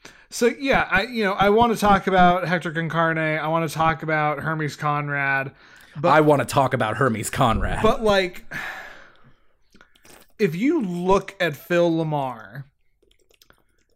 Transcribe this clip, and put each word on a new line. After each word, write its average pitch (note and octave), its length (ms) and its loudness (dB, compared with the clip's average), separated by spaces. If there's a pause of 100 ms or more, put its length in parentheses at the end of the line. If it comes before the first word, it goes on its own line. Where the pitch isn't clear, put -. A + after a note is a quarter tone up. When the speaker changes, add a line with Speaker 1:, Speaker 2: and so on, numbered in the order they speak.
(280)
Speaker 1:
so, - 180 -2
yeah, A#3+ 440 0
I, F#3 120 2
you A#3 200 -4
know, G3 120 0
I G3 160 4
wanna A3+ 260 4
talk G3+ 320 2
about F3+ 400 4
Hector E3+ 240 -4
Concarne. D#3+ 680 -2
I D3+ 80 -6
wanna E3 220 -2
talk D#3+ 340 -2
about D3+ 380 -2
Hermes D#3 340 -4
Conrad. C#3+ 800 -4 (440)
But D3+ 120 0
Speaker 2:
I D3+ 120 6
wanna D3 240 4
talk C3+ 300 0
about A2+ 220 -2
Hermes A#2 340 0
Conrad. G#2+ 500 0
Speaker 1:
But, A#3 220 2
like, G3 500 -2 (1900)
if E3+ 160 0
you C#4 260 0
look F#3 560 0
at E3 160 -2
Phil F3 380 0
LaMarr, C#3 720 -6 (1300)